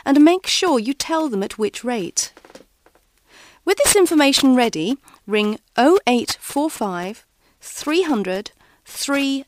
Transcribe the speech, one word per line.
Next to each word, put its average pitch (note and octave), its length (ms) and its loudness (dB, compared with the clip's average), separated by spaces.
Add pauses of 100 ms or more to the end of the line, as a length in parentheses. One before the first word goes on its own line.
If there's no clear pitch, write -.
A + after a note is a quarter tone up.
and C#4+ 180 6
make F4+ 220 4
sure D#4+ 320 0
you A#3 160 -4
tell D#4+ 340 -4
them G3+ 140 -4
at A3 160 -10
which G#3+ 260 -6
rate. A3+ 480 -6 (1300)
With F#4 180 2
this C#5 120 2
information C#4 600 4
ready, A3+ 400 0 (300)
ring G#3 320 -2 (180)
oh D#4 300 4
eight A#3+ 340 -2
four D4+ 300 -4
five, F#3 560 -8 (340)
three - 420 -4
hundred, G#3 500 -4 (340)
three C#4 600 -4